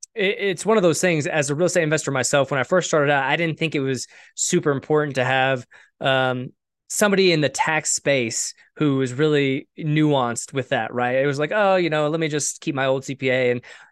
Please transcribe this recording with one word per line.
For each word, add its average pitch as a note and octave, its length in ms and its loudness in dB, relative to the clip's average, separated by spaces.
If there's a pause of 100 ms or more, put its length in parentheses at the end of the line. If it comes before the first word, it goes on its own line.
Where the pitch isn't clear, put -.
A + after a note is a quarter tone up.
(140)
it, G3+ 240 0
it's F#3+ 260 -4
one G#3+ 120 2
of G3+ 80 4
those D#3+ 160 2
things, D#3+ 260 2
as D3 240 -2
a C#3+ 60 -2
real F3 100 2
estate F3 160 2
investor D#3 300 0
myself, C3+ 400 0
when C#3 80 0
I - 20 2
first F3 240 0
started D3 240 2
out, C#3+ 140 2
I C#3 100 -2
didn't D#3+ 240 -2
think D#3+ 160 -2
it D3+ 60 0
was C3+ 260 -2 (300)
super - 340 0
important C#3+ 460 0
to B2+ 80 2
have, C3 420 0 (340)
um, C3 520 0 (360)
somebody F#3+ 440 2
in D#3 80 2
the C#3+ 80 2
tax D#3 440 -2
space B2+ 640 -2 (220)
who C#3+ 200 0
was C3 160 -2
really C#3+ 560 0 (100)
nuanced D3 760 0
with C3 160 -4
that, A#2 240 -2
right? B2 220 0
It C3+ 100 2
was C#3 120 -2
like, D3+ 140 -4
"Oh, G3+ 240 4
you F3 140 0
know, D3+ 180 0
let D#3+ 100 -2
me D#3+ 100 -2
just D3 340 -4
keep D#3 120 -4
my C3+ 120 0
old C3+ 180 0
C C#3 100 -8
P C3+ 140 -4
A B2+ 220 2
and, B2 100 -2 (320)